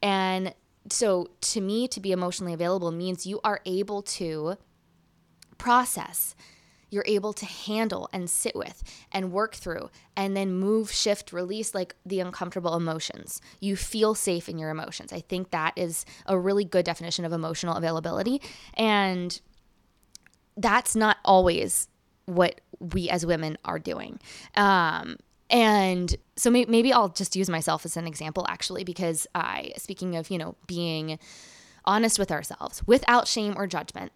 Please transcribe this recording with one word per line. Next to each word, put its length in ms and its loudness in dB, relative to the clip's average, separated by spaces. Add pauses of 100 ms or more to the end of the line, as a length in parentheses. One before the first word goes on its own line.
And 540 0 (340)
so 400 2 (140)
to 180 -2
me, 280 0
to 120 -6
be 120 0
emotionally 420 -2
available 360 0
means 360 -4
you 180 -6
are 220 0
able 360 -2
to 540 -4 (1000)
process, 760 0 (540)
you're 180 -4
able 280 0
to 100 -10
handle 680 -4
and 160 -6
sit 280 -2
with 260 -8 (300)
and 180 -2
work 240 -2
through 360 -8 (260)
and 200 0
then 180 0
move, 360 2
shift, 420 0
release, 420 -6
like, 200 -4 (100)
the 140 -4
uncomfortable 560 -4
emotions. 680 -4 (200)
You 160 -2
feel 380 2
safe 340 -2
in 100 -8
your 120 -4
emotions. 420 -8
I 80 -8
think 300 -6
that 260 -2
is 280 -2 (220)
a 100 2
really 280 4
good 220 2
definition 380 -4
of 80 -2
emotional 440 -2
availability. 640 -2 (340)
And 640 2 (1160)
that's 400 2
not 280 4
always 640 6 (360)
what 360 2 (200)
we 300 -2
as 140 0
women 400 0
are 140 -4
doing. 400 -8 (380)
Um, 640 2 (320)
and 640 6 (220)
so 140 2
may-, 160 6
maybe 260 6
I'll 160 6
just 260 -4
use 160 0
myself 340 0
as 120 -6
an 100 -6
example, 420 -6
actually, 360 -6
because 500 -2
I, 420 -4
speaking 400 -6
of, 140 -6
you 80 -2
know, 180 -8 (100)
being 520 -4 (680)
honest 340 4
with 120 0
ourselves 560 -6
without 400 6
shame 300 -2
or 100 -4
judgment 500 -8